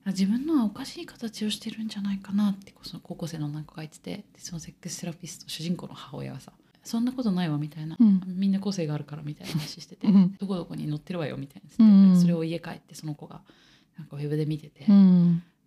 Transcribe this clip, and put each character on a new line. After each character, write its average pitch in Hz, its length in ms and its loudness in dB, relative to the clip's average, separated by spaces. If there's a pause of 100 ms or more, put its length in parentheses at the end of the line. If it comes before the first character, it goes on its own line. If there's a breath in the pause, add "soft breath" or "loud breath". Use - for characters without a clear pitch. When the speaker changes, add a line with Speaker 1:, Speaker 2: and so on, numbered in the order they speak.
Speaker 1:
あ、 196 60 -4
自 190 160 0
分 247 200 -2
の 320 100 0
は 233 80 2
お 202 60 -2
か 262 140 -12
し - 180 -14
い - 40 -14
形 - 380 -12
を 214 60 -4
し 208 80 -6
て 220 120 -14
る 220 140 -10
ん 220 40 -8
じ 208 100 -12
ゃ 196 40 -8
な 202 120 -4
い 196 40 -6
か 190 140 -16
な 208 180 0
っ 196 60 -2
て、 - 160 -20
こ - 120 -20
う、 - 40 -18
そ - 60 -16
の 165 60 -16
高 - 160 -16
校 170 100 -10
生 156 120 -10
の 147 80 -6
女 147 140 -10
の 151 60 -12
子 - 80 -20
が 156 80 -14
言 156 60 -14
っ - 40 -20
て - 80 -20
て、 180 160 -12
で、 208 80 -18 (140)
そ - 180 -16
の 156 40 -14
セ - 120 -18
ッ - 80 -20
ク 175 80 -14
ス - 80 -12
セ 175 100 -14
ラ 170 60 -8
ピ 160 140 -20
ス - 120 -18
ト、 - 100 -20
主 - 140 -12
人 170 140 -6
公 - 100 -14
の - 80 -20
母 - 220 -18
親 135 160 -12
は 135 80 -16
さ、 - 120 -20 (300)
「そ 233 180 -6
ん 240 40 -2
な 247 80 -4
こ 254 100 -8
と 214 100 -2
な 180 120 -2
い 165 40 -2
わ」 147 80 -2
み 151 140 -6
た 156 100 -16
い 156 60 -10
な、 160 120 -14
Speaker 2:
う 240 60 6
ん。 190 220 6
Speaker 1:
「み 185 220 -2
ん 190 40 2
な 190 80 -2
個 196 120 -6
性 175 140 -6
が 151 80 -4
あ 147 40 -4
る 143 60 -12
か 147 120 -16
ら」 156 80 -16
み 147 100 -10
た - 100 -20
い - 20 -18
な 156 80 -10
話 151 260 -8
し - 60 -20
て - 100 -20
て、 - 100 -10
Speaker 2:
う 214 40 4
ん。 190 280 4
Speaker 1:
「ど 202 80 -10
こ 190 100 -6
ど 165 100 -10
こ 160 80 -14
に 151 140 -8
載 151 80 -6
っ - 20 -10
て 180 160 -12
る 175 40 -6
わ 151 80 -6
よ」 127 120 -8
み 139 80 -12
た - 120 -20
い - 40 -20 (160)
な。 220 80 8
Speaker 2:
う 196 260 10
ん。 180 80 8
Speaker 1:
そ 175 60 6
れ 170 80 2
を 165 100 -2
家 165 160 -6
帰 170 100 -14
っ - 100 -16
て - 140 -20
そ 156 120 -16
の 151 80 -8
子 160 120 -18
が - 140 -20 (560 soft breath)
な 156 80 -18
ん - 20 -20
か 147 100 -18
ウ 143 40 -12
ェ 147 80 -8
ブ 151 80 -4
で 156 80 -2
見 151 140 -6
て - 100 -20
て、 - 180 -20
Speaker 2:
う 214 60 6
ん。 175 500 6 (240)